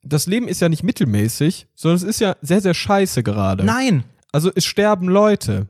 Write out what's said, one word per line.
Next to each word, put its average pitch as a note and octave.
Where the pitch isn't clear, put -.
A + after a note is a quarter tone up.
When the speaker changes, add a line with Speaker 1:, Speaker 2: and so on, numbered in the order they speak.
Speaker 1:
Das C#3+
Leben A3+
ist -
ja F3
nicht D#3+
mittelmäßig, C3+
sondern E3+
es F3+
ist G#3+
ja G3
sehr, F3
sehr F#3
scheiße G3
gerade. G2+
Speaker 2:
Nein. A3
Speaker 1:
Also D#3
es F3+
sterben G3+
Leute. G3